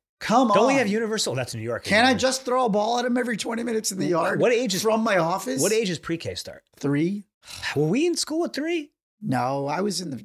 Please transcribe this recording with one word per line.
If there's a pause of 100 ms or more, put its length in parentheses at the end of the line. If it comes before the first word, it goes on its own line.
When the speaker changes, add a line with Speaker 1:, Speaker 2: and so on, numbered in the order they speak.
(220)
Speaker 1:
Come
Speaker 2:
Don't
we
Speaker 1:
on.
Speaker 2:
have
Universal?
That's
New
York.
Speaker 1:
Can't
I
Speaker 2:
Isn't
it?
Speaker 1:
just
throw
a
ball
at
him
every
twenty
minutes
in
the
Speaker 2:
Wh-,
Speaker 1:
yard
Speaker 2:
what
age
is
Speaker 1:
from
my
office?
Speaker 2:
What
age
does
pre-K
start? (140)
Speaker 1:
Three. (500)
Speaker 2:
Were
we
in
school
at
three? (320)
Speaker 1:
No,
I
was
in
the